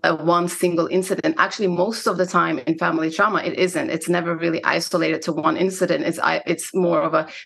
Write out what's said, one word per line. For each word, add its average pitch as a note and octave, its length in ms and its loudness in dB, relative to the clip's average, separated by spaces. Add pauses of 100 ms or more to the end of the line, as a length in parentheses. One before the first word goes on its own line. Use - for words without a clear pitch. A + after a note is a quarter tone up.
a D#3+ 100 4
one E3+ 340 2
single E3+ 380 0
incident. F3+ 520 0
Actually, G3 300 0
most F3+ 380 0
of F#3+ 100 2
the F3+ 100 2
time E3 340 0
in D#3+ 180 -2
family D#3+ 320 0
trauma, G3+ 320 2
it - 160 -4
isn't. F3 320 0
It's E3 180 -4
never E3+ 280 0
really E3 280 -2
isolated E3 580 0
to E3 100 -4
one D#3+ 240 0
incident. F3+ 480 0
It's, E3+ 160 -2
I, E3 260 2
it's - 280 -4
more E3+ 280 2
of D#3+ 120 0
a D#3 140 0 (180)